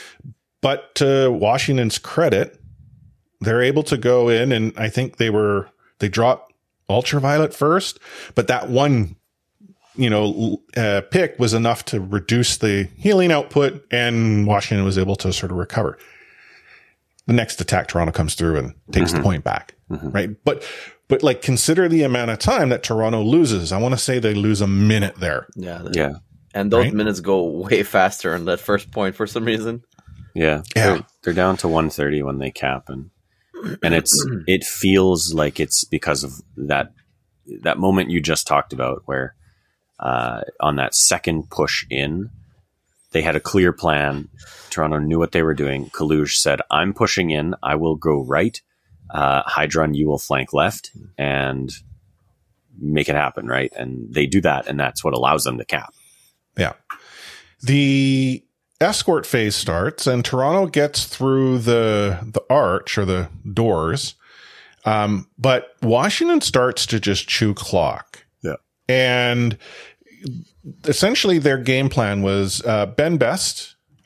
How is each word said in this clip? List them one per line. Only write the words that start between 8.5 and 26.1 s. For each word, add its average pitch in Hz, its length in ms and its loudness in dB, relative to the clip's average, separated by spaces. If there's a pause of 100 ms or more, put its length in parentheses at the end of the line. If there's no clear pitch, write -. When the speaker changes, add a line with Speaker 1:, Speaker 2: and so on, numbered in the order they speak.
Speaker 1:
one, 120 460 2 (800)
you 123 140 2
know, 107 160 4
l-, 104 360 -2 (140)
uh, 104 260 0 (100)
pick - 280 0
was 117 140 2
enough 117 320 0
to 107 160 -4
reduce 101 560 0
the 101 400 0
healing 185 340 4
output, 143 580 0
and 113 580 2
Washington 101 360 2
was 95 140 0
able 95 200 0
to 92 140 -2
sort 90 220 -6
of 90 40 -4
recover. 87 400 -2 (1300)
The 123 60 4
next 117 280 0
attack, 92 260 0
Toronto 82 240 0
comes 80 240 -2
through 82 220 0
and 64 160 -6 (180)
takes 90 200 2
the 82 80 0
Speaker 2:
Mm-hmm. 67 40 -2
Speaker 1:
point 85 220 0
back, - 300 -6 (140)
Speaker 2:
Mm-hmm. 82 200 -8
Speaker 1:
right? 101 340 -4
But, - 200 0 (440)
but, - 160 2
like, 131 180 2
consider 160 460 2
the 165 160 4
amount 123 280 0
of 110 80 -4
time 214 300 2
that 123 140 0
Toronto 110 380 0
loses. 110 500 2
I 92 60 -2
wanna 123 200 0
say 127 220 -2
they 110 140 2
lose 104 260 2
a 101 80 2
minute 101 520 2
there. 78 360 -4
Speaker 3:
Yeah, 90 280 -10
that 87 120 -6
Speaker 2:
Yeah. 76 180 0 (400)